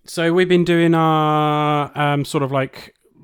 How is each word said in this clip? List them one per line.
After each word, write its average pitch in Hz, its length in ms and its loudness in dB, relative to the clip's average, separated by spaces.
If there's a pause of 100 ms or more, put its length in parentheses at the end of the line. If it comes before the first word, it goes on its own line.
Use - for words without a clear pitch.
so 165 280 -2
we've 180 160 2
been 175 140 4
doing 170 320 2
our, 151 1000 0
um, 143 300 -2
sort 147 160 -4
of, 135 100 -4
like, - 440 -6 (280)